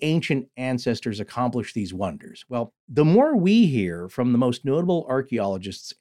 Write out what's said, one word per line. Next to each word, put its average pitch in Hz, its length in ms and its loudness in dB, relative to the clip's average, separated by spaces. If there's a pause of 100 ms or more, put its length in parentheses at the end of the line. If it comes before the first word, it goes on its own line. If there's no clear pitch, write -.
ancient 156 560 -2
ancestors 120 600 -4
accomplish 117 540 -4
these 95 200 -6
wonders? 90 560 -10
Well, 117 240 -6 (160)
the 147 160 4
more 247 320 6
we 202 300 6
hear 92 420 -2
from 127 220 0
the 120 80 4
most 123 260 0
notable 170 420 0
archaeologists 101 920 -4